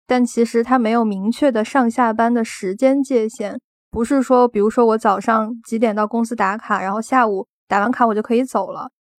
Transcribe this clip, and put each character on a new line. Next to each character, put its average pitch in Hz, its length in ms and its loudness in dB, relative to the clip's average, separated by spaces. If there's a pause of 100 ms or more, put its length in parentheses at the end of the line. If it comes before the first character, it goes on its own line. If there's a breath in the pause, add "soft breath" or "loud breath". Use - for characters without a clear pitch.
但 247 180 2
其 233 200 0
实 233 200 0
它 247 140 2
没 220 120 2
有 233 140 2
明 202 260 -2
确 277 220 2
的 220 120 0
上 240 260 0
下 233 220 0
班 226 200 2
的 233 120 0
时 196 300 -8
间 269 280 2
界 226 260 0
限， 208 320 -10 (300)
不 220 120 -2
是 269 200 2
说， 247 260 4
比 226 100 -4
如 208 120 2
说 240 160 2
我 220 120 2
早 202 220 0
上 220 320 -2 (140)
几 226 120 -6
点 220 160 0
到 214 120 -2
公 233 180 -2
司 233 100 -8
打 208 220 -2
卡， 208 240 -4
然 190 120 -4
后 220 100 -6
下 247 260 2
午 196 180 -4 (200)
打 202 140 0
完 220 100 0
卡 247 160 2
我 220 80 0
就 214 80 -2
可 226 120 -2
以 240 80 2
走 220 280 -4
了， 165 180 -12 (320)